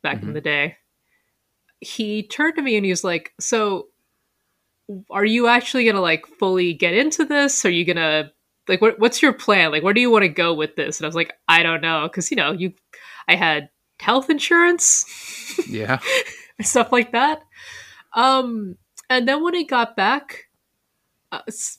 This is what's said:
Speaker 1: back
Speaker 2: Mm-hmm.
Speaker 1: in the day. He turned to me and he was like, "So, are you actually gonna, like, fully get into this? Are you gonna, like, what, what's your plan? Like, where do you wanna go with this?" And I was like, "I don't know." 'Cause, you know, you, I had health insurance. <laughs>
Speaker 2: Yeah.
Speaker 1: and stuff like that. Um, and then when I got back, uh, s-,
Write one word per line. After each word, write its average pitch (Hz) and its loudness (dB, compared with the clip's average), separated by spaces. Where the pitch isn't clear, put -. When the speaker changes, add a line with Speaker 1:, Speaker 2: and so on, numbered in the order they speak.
Speaker 1:
back 139 -4
Speaker 2:
Mm-hmm. 104 -10
Speaker 1:
in 151 -8
the 151 -8
day. 147 -2
He 214 -6
turned 320 -2
to 330 -2
me 254 0
and 202 0
he 190 2
was 175 -4
like, 170 -4
"So, 208 -2
are 202 0
you 233 2
actually 240 2
gonna, 202 2
like, 160 0
fully 185 0
get 170 0
into 302 2
this? 285 0
Are 196 2
you 170 0
gonna, 156 -2
like, 190 0
what, 220 4
what's 226 2
your 277 6
plan? 180 2
Like, 151 -2
where 196 2
do 233 4
you 247 2
wanna 208 6
go 170 0
with 151 -4
this?" 151 -6
And 156 -6
I - -4
was 160 -8
like, 165 -2
"I 165 6
don't 165 0
know." 160 -2
'Cause, - -6
you 254 -2
know, 175 0
you, 185 -4
I 175 4
had 156 0
health 262 0
insurance. 339 2
<laughs> - -12
Speaker 2:
Yeah. 110 -2
Speaker 1:
and 214 -8
stuff 233 0
like 240 0
that. 294 0
Um, 233 0
and 254 2
then 294 0
when 339 -2
I 349 -2
got 233 -2
back, 220 -2
uh, - -10
s-, - -10